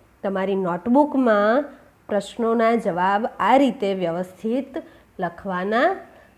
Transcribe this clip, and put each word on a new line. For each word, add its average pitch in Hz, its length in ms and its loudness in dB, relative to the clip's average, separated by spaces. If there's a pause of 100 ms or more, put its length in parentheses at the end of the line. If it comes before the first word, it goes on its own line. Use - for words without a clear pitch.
(240)
તમારી 196 320 -2
નોટબુકમાં 233 1080 2 (440)
પ્રશ્નોના 226 680 0
જવાબ 196 480 0 (160)
આ 208 180 4
રીતે 233 360 2
વ્યવસ્થિત 190 880 -4 (360)
લખવાના 190 680 -2 (480)